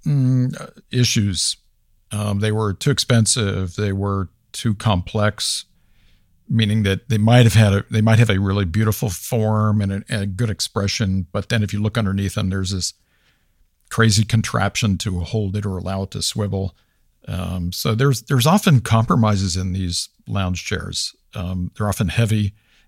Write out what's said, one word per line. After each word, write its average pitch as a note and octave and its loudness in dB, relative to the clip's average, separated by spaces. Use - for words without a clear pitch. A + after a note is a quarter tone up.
mm, C3 2
issues. A2+ 0
Um, G#2 -4
they G#2+ 0
were G#2+ 0
too C#3+ 0
expensive. G2+ 0
They G#2 -2
were G2 -2
too A2+ -2
complex, G#2 -2
meaning A2 2
that G2 -2
they A2+ 2
might A#2 6
have A2+ 6
had G#2+ 6
a, G2+ 0
they A2 2
might A2 6
have A#2 6
a F#2+ 2
really G2 0
beautiful G#2+ -2
form G#2+ 0
and G2 -2
a, G2 -6
and G#2 -4
a - -4
good G2+ -2
expression, G2 -2
but - -6
then A2+ 0
if G#2 -2
you G#2 -4
look G#2 -2
underneath G2 -2
them, G2+ -2
there's F#2+ -4
this F#2 -4
crazy A2 4
contraption G2+ 0
to F#2 -6
hold G2 -4
it G#2 -4
or G2 -4
allow F#2+ -6
it F#2+ -8
to F#2+ -8
swivel. G2 -4
Um, F2+ -6
so A2+ -2
there's, C3 2
there's C3 2
often E3 6
compromises G#2+ 2
in F#2 -4
these F#2 -4
lounge F#2 -4
chairs. - -8
Um, F2+ -6
they're G#2+ -2
often G2 -2
heavy G#2+ 0